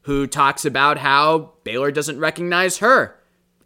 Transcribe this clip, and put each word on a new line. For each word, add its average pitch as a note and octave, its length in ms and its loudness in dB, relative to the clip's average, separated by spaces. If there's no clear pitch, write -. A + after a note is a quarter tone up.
who C#3 240 -2
talks C#3 400 0
about C#3+ 320 2
how D3 540 0
Baylor B2+ 260 -4
doesn't C#3+ 280 -6
recognize F3 600 -2
her G3+ 400 2